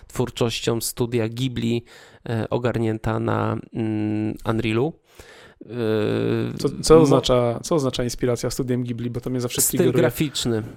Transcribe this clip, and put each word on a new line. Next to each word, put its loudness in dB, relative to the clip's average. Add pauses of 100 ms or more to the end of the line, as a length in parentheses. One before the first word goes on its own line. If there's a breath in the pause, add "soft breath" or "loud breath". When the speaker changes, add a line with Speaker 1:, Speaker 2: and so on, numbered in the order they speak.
Speaker 1:
twórczością -2
studia -2
Ghibli, -2 (440 loud breath)
e, -2
ogarnięta 0
na, 0 (180)
mm, -2 (100)
Unrealu. 0 (720 loud breath)
E, 0
Speaker 2:
Co, -2 (140)
co 8
Speaker 1:
mo- 10
Speaker 2:
oznacza, 4
co -2
oznacza 0
inspiracja -2
studiem -2
Ghibli? -4
Bo -6
to -6
mnie -2
zawsze -2
Speaker 1:
Styl 0
Speaker 2:
triggeruje. 4
Speaker 1:
graficzny. 0 (140)